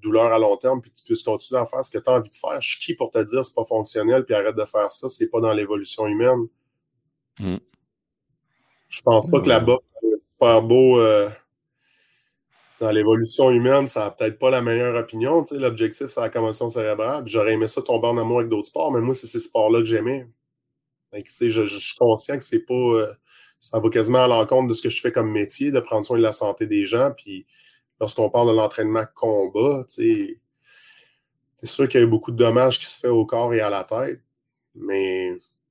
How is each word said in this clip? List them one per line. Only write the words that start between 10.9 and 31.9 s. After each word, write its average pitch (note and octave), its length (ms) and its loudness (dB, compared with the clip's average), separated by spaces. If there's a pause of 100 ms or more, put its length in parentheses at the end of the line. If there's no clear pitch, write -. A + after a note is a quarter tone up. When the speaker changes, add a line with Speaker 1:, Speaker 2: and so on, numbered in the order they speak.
Speaker 1:
euh, G#2+ 280 4 (1500)
dans A2 120 0
l'évolution A2+ 580 4
humaine, C3 380 4
ça G#2+ 180 -4
a G2+ 60 -6
peut-être A2 260 -4
pas C3 120 2
la B2+ 120 0
meilleure A#2+ 320 0
opinion, A#2+ 480 -2
tu C#3+ 140 -8
sais, C#3 40 -6
l'objectif, A2+ 460 -2
c'est - 140 -8
la A2+ 100 -4
commotion A2+ 400 -4
cérébrale, A2+ 540 -4
puis G#2 80 -12
j'aurais A2 220 2
aimé A2 120 0
ça B2+ 160 -4
tomber A#2 240 0
en A#2 100 0
amour A#2 220 0
avec A#2 100 -2
d'autres G#2 200 -2
sports, - 240 -4
mais A#2+ 80 0
moi, A#2+ 120 -2
c'est B2+ 140 -6
ces A2+ 140 -6
sports-là A2+ 400 2
que A2+ 60 0
j'aimais. A#2 420 -4 (840)
Fait G#2 140 -16
que, - 40 -20
tu - 60 -18
sais, A#2+ 160 0
je, A2 160 0
je G2+ 120 -8
suis - 180 -10
conscient A#2+ 420 0
que B2+ 60 -12
c'est A2+ 200 -2
pas, B2+ 100 -6
euh, A2+ 380 0 (480)
ça - 200 -4
va A2 100 2
quasiment A#2+ 320 2
à B2+ 60 4
l'encontre B2 400 2
de A#2 60 -2
ce - 80 -6
que A#2+ 80 -2
je - 100 -8
fais B2+ 100 -2
comme A2 220 -2
métier, G#2+ 400 -4
de C3 80 2
prendre A2 260 -4
soin A#2+ 100 -2
de A#2 60 4
la A2 80 2
santé G#2+ 380 -4
des G#2 180 0
gens, B2 300 0
puis F#2+ 280 -18 (560)
lorsqu'on G#2+ 300 -2
parle A#2+ 200 2
de A2 40 4
l'entraînement A2 500 0 (120)
combat, A2+ 720 -2
tu - 60 -12
sais, G#2+ 460 -2 (1160)
c'est - 100 -14
sûr C3+ 220 0
qu'il B2+ 120 4